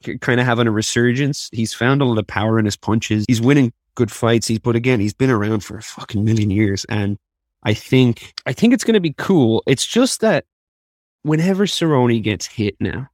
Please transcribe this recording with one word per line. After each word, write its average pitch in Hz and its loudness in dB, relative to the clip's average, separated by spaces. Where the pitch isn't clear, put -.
k-, 123 -8
kinda 123 2
having 120 2
a 113 0
resurgence. 120 0
He's 113 -4
found 135 2
a 139 0
lot 117 0
of 104 -4
power 110 0
in 107 2
his 104 -2
punches. 107 -2
He's 113 2
winning 127 4
good 117 0
fights. 113 0
He's, 113 -2
but 117 -2
again, 120 0
he's 104 -2
been 131 0
around 110 0
for 110 -14
a 107 -16
fucking - -8
million 107 0
years. 98 0
And 101 -4
I 107 0
think, 127 0
I 120 -6
think 233 2
it's 233 0
gonna 220 2
be 160 -2
cool. 120 2
It's 135 0
just - 0
that 208 0
whenever 180 0
Cerrone 123 2
gets 101 -4
hit 104 -4
now, 117 -6